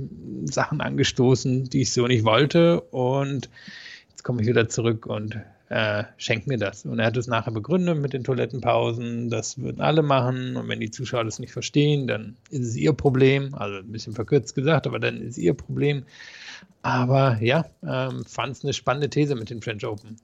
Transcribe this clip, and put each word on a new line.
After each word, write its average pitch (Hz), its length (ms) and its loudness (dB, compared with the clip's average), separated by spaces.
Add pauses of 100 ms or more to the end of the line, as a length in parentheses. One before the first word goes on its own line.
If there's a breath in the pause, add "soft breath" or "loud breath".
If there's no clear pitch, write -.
(440)
Sachen 143 360 -2
angestoßen, 131 880 2
die 135 120 2
ich 113 100 -2
so 123 160 2
nicht 117 160 4
wollte. 170 560 6
Und 135 680 -2 (600 loud breath)
jetzt - 140 -18
komme 123 180 -2
ich 110 60 2
wieder 113 200 4
zurück 113 380 0
und, 107 320 -6 (300)
äh, 107 340 0 (140)
schenk 113 320 -2
mir 131 100 0
das.“ 98 260 -4
Und 123 140 -4
er 117 80 2
hat 113 100 0
es 123 120 -4
nachher 113 240 -2
begründet 165 440 0
mit 139 160 -2
den 127 120 -6
Toilettenpausen, 120 1080 0
das 110 260 -4
würden 127 240 -6
alle 151 220 4
machen. 127 540 0
Und 120 100 -6
wenn 113 140 -4
die 113 100 -4
Zuschauer 123 320 -4
das 110 160 -6
nicht 123 140 -14
verstehen, 147 560 0
dann 110 280 -6 (140)
ist 127 160 -4
es 113 80 -4
ihr 147 180 2
Problem. 135 640 4
Also 101 220 -6
ein 98 160 -12
bisschen 110 220 -10
verkürzt 117 420 0
gesagt, 139 320 2
aber 120 100 -4
dann 117 200 -2
ist 120 200 -10
ihr 170 160 4
Problem. 139 480 -2 (840 loud breath)
Aber 127 560 4
ja, 127 240 2 (220)
ähm, 127 400 -4
fand's 123 380 -8
eine 139 80 -2
spannende 131 360 0
These 147 280 2
mit 110 140 -8
den 117 120 -10
French 113 240 -6
Open. 110 360 -10